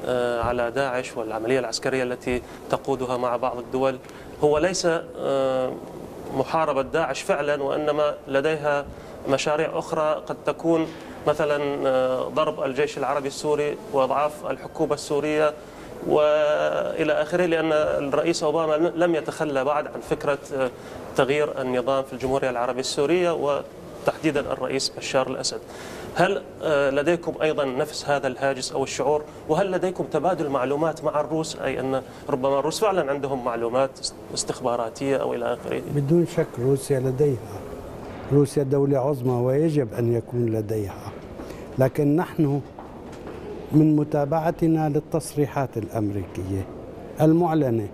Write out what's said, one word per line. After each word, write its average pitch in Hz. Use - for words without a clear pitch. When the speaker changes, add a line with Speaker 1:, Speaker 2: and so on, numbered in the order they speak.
Speaker 1:
آه، 123
على 120
داعش 127
والعملية 113
العسكرية 123
التي 123
تقودها 131
مع 120
بعض 120
الدول 127
هو 151
ليس، 180
آه، 131
محاربة 143
داعش 135
فعلًا، 143
وإنما 147
لديها 143
مشاريع 151
أخرى 156
قد 147
تكون 160
مثلًا، 143
آه، 131
ضرب 156
الجيش 139
العربي 139
السوري 147
وإضعاف 135
الحكومة 135
السورية 151
وإلى 151
آخره، 156
لأن 160
الرئيس 151
أوباما 156
لم 170
يتخلى 143
بعد 147
عن -
فكرة، 143
آه، 131
تغيير 143
النظام 131
في 135
الجمهورية 131
العربية 123
السورية 170
وتحديدًا 143
الرئيس 131
بشار 131
الأسد. 131
هل، 190
آه، 143
لديكم 151
أيضًا 151
نفس 135
هذا 139
الهاجس 131
أو 139
الشعور؟ 147
وهل 185
لديكم 180
تبادل 156
معلومات 143
مع 147
الروس، 160
أي 135
أن 131
ربما 139
الروس 156
فعلًا 185
عندهم 135
معلومات 120
استخباراتية 127
أو 127
إلى 120
آخره؟ 123
Speaker 2:
بدون 151
شك 156
روسيا 135
لديها، 127
روسيا 143
دولة 139
عظمى 123
ويجب 143
أن 120
يكون 120
لديها، 107
لكن 143
نحن 143
من 156
متابعتنا 156
للتصريحات 143
الأمريكية 98
المعلنة 156